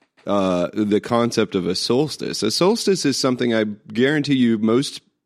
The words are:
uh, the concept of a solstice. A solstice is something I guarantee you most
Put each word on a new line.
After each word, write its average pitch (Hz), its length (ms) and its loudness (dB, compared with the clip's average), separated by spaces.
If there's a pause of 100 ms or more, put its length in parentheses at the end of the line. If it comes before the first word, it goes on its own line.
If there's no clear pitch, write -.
(260)
uh, 92 460 0
the 104 280 0
concept 117 560 0
of 87 100 -2
a 90 80 0
solstice. - 680 -2
A 110 80 0
solstice 196 520 0
is 135 140 0
something 127 340 0
I 110 120 2 (280)
guarantee 139 440 2
you 117 220 2
most 110 420 0 (260)